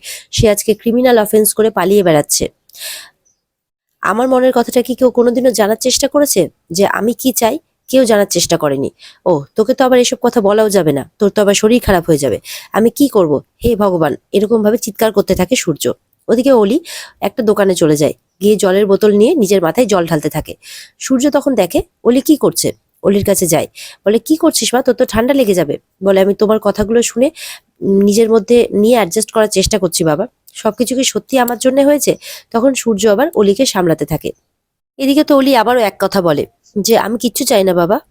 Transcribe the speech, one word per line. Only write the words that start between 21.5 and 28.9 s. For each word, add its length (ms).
দেখে 260
অলি 180
কি 140
করছে, 380
অলির 220
কাছে 220
যায়, 200
বলে, 140
"কি 160
করছিস 380
মা, 80
তোর 140
তো 100
ঠান্ডা 280
লেগে 200
যাবে।" 240
বলে, 180
"আমি 120
তোমার 260
কথাগুলো 420
শুনে, 300
উম, 200
নিজের 280
মধ্যে 420
নিয়ে 240